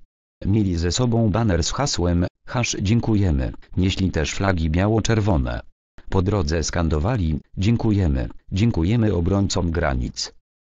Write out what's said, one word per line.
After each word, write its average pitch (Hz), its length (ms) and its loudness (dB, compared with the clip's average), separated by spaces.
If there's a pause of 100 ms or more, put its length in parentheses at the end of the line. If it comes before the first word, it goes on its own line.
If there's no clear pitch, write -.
(460)
Mieli 95 300 2
ze 85 160 0
sobą 117 380 2
baner 90 340 2
z - 60 -4
hasłem 87 560 0 (200)
„Hasz - 340 -4
dziękujemy”, 101 720 0 (240)
nieśli 92 340 0
też 78 220 -2
flagi 87 380 0
biało-czerwone. 104 920 0 (480)
Po 98 140 2
drodze 87 420 0
skandowali: 82 720 0 (200)
„Dziękujemy, 95 680 0 (240)
dziękujemy 104 600 2
obrońcom 90 560 0
granic”. 71 640 -4 (280)